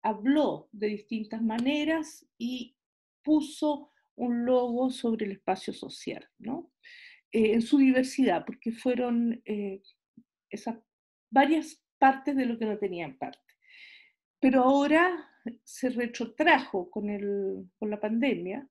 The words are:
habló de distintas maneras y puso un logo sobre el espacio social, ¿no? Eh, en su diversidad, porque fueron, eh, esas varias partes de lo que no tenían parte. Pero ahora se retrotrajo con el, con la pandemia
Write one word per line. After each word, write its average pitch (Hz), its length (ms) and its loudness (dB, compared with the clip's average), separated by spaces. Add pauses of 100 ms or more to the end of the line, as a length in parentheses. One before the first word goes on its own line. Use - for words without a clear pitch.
habló 220 680 0
de 214 160 -4
distintas 214 540 -6
maneras 294 840 -2 (120)
y 240 380 -8 (460)
puso 294 720 0 (240)
un 240 280 -2
logo 247 460 0
sobre 226 360 -4
el 196 60 -6
espacio - 400 -6
social, - 560 -14 (100)
¿no? 294 340 -10 (600)
Eh, 220 220 2
en 233 80 2
su 285 160 2
diversidad, 262 640 4
porque - 280 -8
fueron, 240 720 -2
eh, 202 380 -6 (680)
esas 233 280 -10 (520)
varias 294 520 2 (160)
partes 269 380 4
de 254 100 0
lo 226 120 -2
que 220 80 -2
no 208 120 -2
tenían 170 400 -6
parte. - 200 -10 (1040)
Pero 262 220 4
ahora 302 680 4 (340)
se - 260 -6
retrotrajo 240 1000 0
con 208 180 -6
el, 196 720 -6
con 214 120 -4
la 208 100 -6
pandemia 220 680 -2